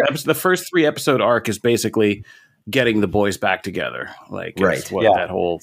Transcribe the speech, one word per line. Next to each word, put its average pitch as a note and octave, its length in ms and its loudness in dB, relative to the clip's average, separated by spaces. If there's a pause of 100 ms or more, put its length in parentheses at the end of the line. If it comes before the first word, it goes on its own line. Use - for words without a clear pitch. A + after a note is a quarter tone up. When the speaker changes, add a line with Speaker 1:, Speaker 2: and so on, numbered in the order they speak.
Speaker 1:
epi-, C#3+ 160 -4
the D#3 100 2
first F3+ 360 -2
three E3 160 2
episode D3 340 0
arc A2+ 280 2
is G2+ 100 -4
basically A2 640 0 (440)
getting A#2 320 2
the G2+ 80 2
boys G2+ 280 0
back F#2 280 0
together. C#2+ 460 -6 (180)
Like, F2+ 280 -10
it's F#2+ 60 0
Speaker 2:
Right. D2+ 300 0
Speaker 1:
what F#2+ 100 0
Speaker 3:
Yeah. G2+ 120 4
Speaker 1:
that F2 160 -2
whole F2 320 -2